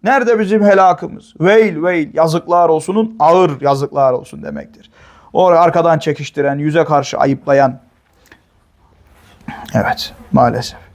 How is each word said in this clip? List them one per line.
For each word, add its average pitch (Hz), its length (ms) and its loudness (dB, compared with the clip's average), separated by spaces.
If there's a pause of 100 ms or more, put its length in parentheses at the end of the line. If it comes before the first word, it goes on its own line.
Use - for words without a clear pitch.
Nerede 233 360 0
bizim 208 240 0
helakımız? 190 760 0
Veil, 190 440 2
veil. 170 300 -2
Yazıklar 165 560 0
olsunun, 190 500 -2
ağır 160 420 2
yazıklar 139 520 0
olsun - 300 -10
demektir. - 480 -16 (420)
O 180 120 2
arkadan 170 540 2
çekiştiren, 143 580 -6
yüze 151 260 0
karşı 143 340 -2
ayıplayan. 139 640 0 (1900)
Evet, - 400 -6 (180)
maalesef. 123 480 -2 (160)